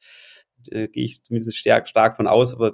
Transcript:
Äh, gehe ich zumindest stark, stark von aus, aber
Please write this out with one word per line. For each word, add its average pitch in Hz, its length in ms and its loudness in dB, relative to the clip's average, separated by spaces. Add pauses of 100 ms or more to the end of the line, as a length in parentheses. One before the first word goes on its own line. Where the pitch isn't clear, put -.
(680)
Äh, 110 200 -6
gehe 123 160 -6
ich - 180 -12
zumindest 113 320 -6
stark, 113 320 0
stark 113 300 2
von 107 100 -2
aus, 123 260 2
aber 113 200 -2